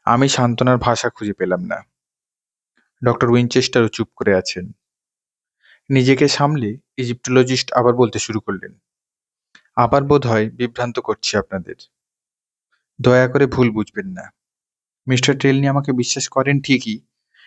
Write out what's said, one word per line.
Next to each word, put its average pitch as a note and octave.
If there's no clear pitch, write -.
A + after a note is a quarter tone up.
আমি B2+
সান্ত্বনার B2
ভাষা A#2
খুঁজে G#2
পেলাম F2+
না। -
ডক্টর A#2+
উইনচেস্টারও A#2+
চুপ -
করে G2+
আছেন। F#2
নিজেকে C3+
সামলে C#3
ইজিপ্টোলজিস্ট B2+
আবার B2
বলতে A#2
শুরু G#2+
করলেন, F#2+
"আবার B2
বোধহয় A#2+
বিভ্রান্ত A#2+
করছি -
আপনাদের। F#2+
দয়া B2
করে C#3
ভুল B2
বুঝবেন G#2+
না। F#2
মিস্টার C3
ট্রেলনি C#3
আমাকে C#3
বিশ্বাস B2
করেন C#3
ঠিকই, B2